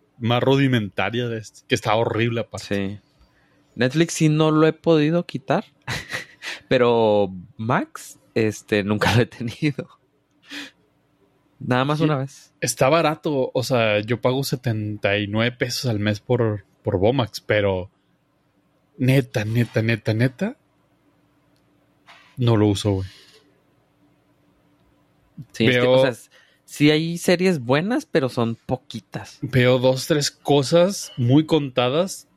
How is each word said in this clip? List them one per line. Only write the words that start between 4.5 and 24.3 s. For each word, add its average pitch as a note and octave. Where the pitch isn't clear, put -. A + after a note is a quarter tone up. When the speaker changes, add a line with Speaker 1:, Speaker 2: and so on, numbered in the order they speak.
Speaker 2:
lo D#3
he D#3
podido D#3+
quitar, C#3+
<laughs> -
pero A2+
Max, C#3
este, G#2+
nunca G#2
lo B2
he A2+
tenido. -
Nada B2
más D3
Speaker 1:
Sí. E3
Speaker 2:
una D3+
vez. -
Speaker 1:
Está C3
barato, D#3
o B2+
sea, A2+
yo A2
pago C3
setenta G#2+
y G#2
nueve A2+
pesos B2
al G#2+
mes G#2
por, A2+
por G#2
Bomax, A#2
pero G2
neta, B2+
neta, A#2
neta, A2+
neta, C3
no A#2
lo G#2
uso, G2+
güey. F#2+